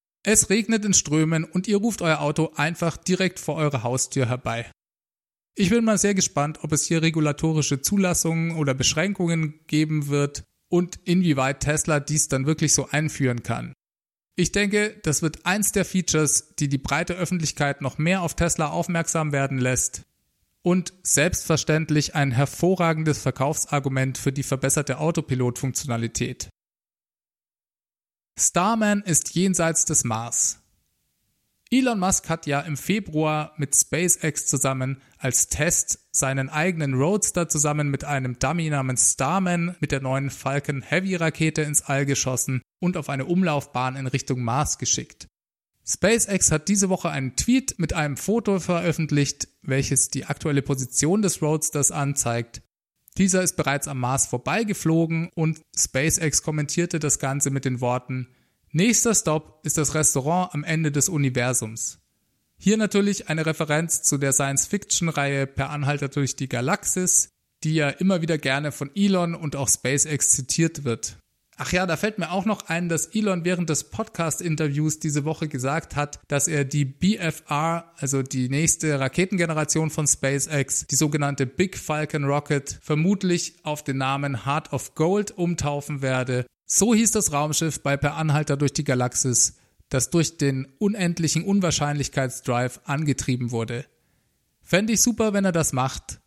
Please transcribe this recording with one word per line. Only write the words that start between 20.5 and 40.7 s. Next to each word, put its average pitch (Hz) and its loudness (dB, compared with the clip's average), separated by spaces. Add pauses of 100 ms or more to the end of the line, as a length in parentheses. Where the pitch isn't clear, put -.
und 180 2 (120)
selbstverständlich 156 2
ein 139 2
hervorragendes 160 2
Verkaufsargument 135 -2
für 139 0
die 135 -4
verbesserte 135 0
Autopilot-Funktionalität. 127 -2 (1900)
Starman 208 2
ist - 0
jenseits 175 2
des - 2
Mars. 117 -2 (1120)
Elon 240 2
Musk 185 0
hat 165 -4
ja 143 0
im 156 -6
Februar 156 -2
mit 143 -2
SpaceX - 0
zusammen 131 -2 (160)
als - 0
Test - -2 (120)
seinen 135 0
eigenen 156 0
Roadster 170 2
zusammen 147 0
mit 139 -2
einem 131 -4
Dummy 160 -2
namens 131 0
Starman 175 0
mit 147 -2
der 135 -2
neuen 135 -2
Falcon 139 -4